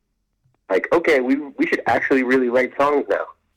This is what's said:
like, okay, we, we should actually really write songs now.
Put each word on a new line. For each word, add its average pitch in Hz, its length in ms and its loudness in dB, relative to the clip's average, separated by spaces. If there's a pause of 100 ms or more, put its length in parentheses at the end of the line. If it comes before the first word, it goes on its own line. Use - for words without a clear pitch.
(680)
like, 92 240 0
okay, 165 260 2
we, 127 160 2
we 151 320 -6
should - 200 -4
actually 131 360 0
really 123 260 2
write 127 280 -2
songs 143 320 2
now. 82 160 -2 (320)